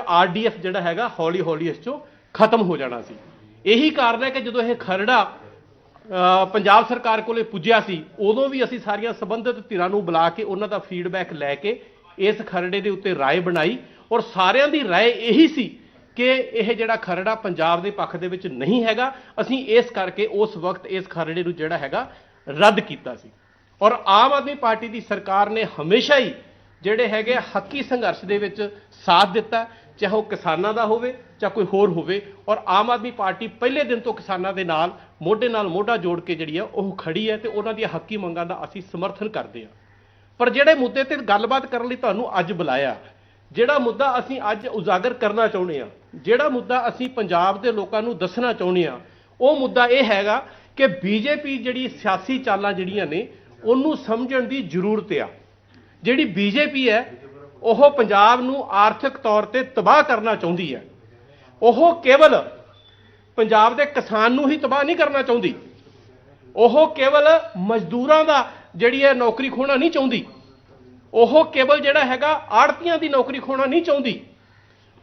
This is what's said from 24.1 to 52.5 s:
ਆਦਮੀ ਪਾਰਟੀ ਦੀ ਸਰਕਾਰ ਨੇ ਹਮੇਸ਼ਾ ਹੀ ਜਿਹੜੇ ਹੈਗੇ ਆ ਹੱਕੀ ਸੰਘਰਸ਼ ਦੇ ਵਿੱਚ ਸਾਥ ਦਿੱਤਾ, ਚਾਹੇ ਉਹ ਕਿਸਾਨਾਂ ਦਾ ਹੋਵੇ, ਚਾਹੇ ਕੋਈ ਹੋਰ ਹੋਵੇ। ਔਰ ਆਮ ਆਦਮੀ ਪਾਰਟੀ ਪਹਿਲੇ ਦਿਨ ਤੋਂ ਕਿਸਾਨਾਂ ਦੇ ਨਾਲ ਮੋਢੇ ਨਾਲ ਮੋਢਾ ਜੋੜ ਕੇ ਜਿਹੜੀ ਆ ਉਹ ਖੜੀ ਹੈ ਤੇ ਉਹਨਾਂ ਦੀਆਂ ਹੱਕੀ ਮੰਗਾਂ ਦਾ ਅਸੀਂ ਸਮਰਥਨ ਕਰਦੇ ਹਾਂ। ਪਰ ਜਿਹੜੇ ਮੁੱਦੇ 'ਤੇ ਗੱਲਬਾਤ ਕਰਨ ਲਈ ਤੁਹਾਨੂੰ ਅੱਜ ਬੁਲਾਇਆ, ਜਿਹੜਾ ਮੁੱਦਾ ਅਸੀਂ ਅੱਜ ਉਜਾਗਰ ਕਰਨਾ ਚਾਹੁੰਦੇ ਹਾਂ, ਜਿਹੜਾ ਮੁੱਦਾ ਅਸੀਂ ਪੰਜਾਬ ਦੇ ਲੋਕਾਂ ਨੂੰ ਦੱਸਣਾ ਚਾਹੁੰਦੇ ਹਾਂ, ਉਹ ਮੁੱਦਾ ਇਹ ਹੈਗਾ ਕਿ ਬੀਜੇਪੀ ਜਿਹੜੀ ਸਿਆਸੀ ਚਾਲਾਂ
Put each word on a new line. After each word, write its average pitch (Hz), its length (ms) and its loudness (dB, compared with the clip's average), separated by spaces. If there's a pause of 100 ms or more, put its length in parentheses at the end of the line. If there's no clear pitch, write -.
ਆਦਮੀ 277 220 -2
ਪਾਰਟੀ 226 320 -2
ਦੀ 220 140 -10
ਸਰਕਾਰ 202 480 -2
ਨੇ 220 140 -2
ਹਮੇਸ਼ਾ 214 560 2
ਹੀ 220 140 -2 (480)
ਜਿਹੜੇ 220 260 0
ਹੈਗੇ 220 280 -2
ਆ 226 60 -2 (160)
ਹੱਕੀ 233 260 -8
ਸੰਘਰਸ਼ 220 420 -4
ਦੇ 202 120 -2
ਵਿੱਚ 208 380 -6 (300)
ਸਾਥ 180 260 4
ਦਿੱਤਾ, 226 360 -4 (300)
ਚਾਹੇ 202 160 -2
ਉਹ 214 100 0
ਕਿਸਾਨਾਂ 185 500 -4
ਦਾ 226 120 -2
ਹੋਵੇ, 233 280 -2 (260)
ਚਾਹੇ 202 140 -4
ਕੋਈ 208 200 -2
ਹੋਰ 196 160 4
ਹੋਵੇ। 170 320 -4 (280)
ਔਰ 214 80 0 (100)
ਆਮ 208 240 2
ਆਦਮੀ 240 200 -4
ਪਾਰਟੀ 196 360 -6
ਪਹਿਲੇ 269 360 -2
ਦਿਨ 233 160 -4
ਤੋਂ 220 140 -6
ਕਿਸਾਨਾਂ 185 400 -6
ਦੇ 185 100 -4
ਨਾਲ 170 280 -2 (300)
ਮੋਢੇ 214 280 0
ਨਾਲ 214 180 -2
ਮੋਢਾ 202 300 -2
ਜੋੜ 175 240 -4
ਕੇ 175 140 -6
ਜਿਹੜੀ 156 220 -6
ਆ 196 60 -4
ਉਹ 196 320 -6
ਖੜੀ 202 340 -4
ਹੈ 214 80 -2
ਤੇ 214 120 -8
ਉਹਨਾਂ 208 240 -4
ਦੀਆਂ 208 220 -4
ਹੱਕੀ 214 220 -8
ਮੰਗਾਂ 170 280 -6
ਦਾ 175 180 -10
ਅਸੀਂ 185 180 -14 (100)
ਸਮਰਥਨ 196 380 -8
ਕਰਦੇ 117 320 -10
ਹਾਂ। 107 80 -18 (680)
ਪਰ 247 120 2
ਜਿਹੜੇ 277 240 6
ਮੁੱਦੇ 269 300 -2
'ਤੇ 277 120 -6
ਗੱਲਬਾਤ 233 500 0
ਕਰਨ 240 220 -6
ਲਈ 247 80 -8
ਤੁਹਾਨੂੰ 220 440 -4
ਅੱਜ 175 140 -2
ਬੁਲਾਇਆ, 135 420 -2 (560)
ਜਿਹੜਾ 262 280 2
ਮੁੱਦਾ 247 400 0
ਅਸੀਂ 254 220 -8 (100)
ਅੱਜ 214 160 -6
ਉਜਾਗਰ 185 460 -2
ਕਰਨਾ 220 340 0
ਚਾਹੁੰਦੇ 180 320 -4
ਹਾਂ, 113 80 -8 (280)
ਜਿਹੜਾ 226 340 0
ਮੁੱਦਾ 240 400 -2
ਅਸੀਂ 254 200 -6
ਪੰਜਾਬ 190 520 0
ਦੇ 240 100 0
ਲੋਕਾਂ 214 300 -4
ਨੂੰ 226 160 -6
ਦੱਸਣਾ 220 360 -4
ਚਾਹੁੰਦੇ 180 340 0
ਹਾਂ, 127 120 -10 (420)
ਉਹ 277 180 4
ਮੁੱਦਾ 247 260 2
ਇਹ 254 180 4
ਹੈਗਾ 214 420 0 (300)
ਕਿ 269 120 2
ਬੀਜੇਪੀ 277 720 -2
ਜਿਹੜੀ 247 320 -6
ਸਿਆਸੀ 220 500 -4
ਚਾਲਾਂ 202 340 -2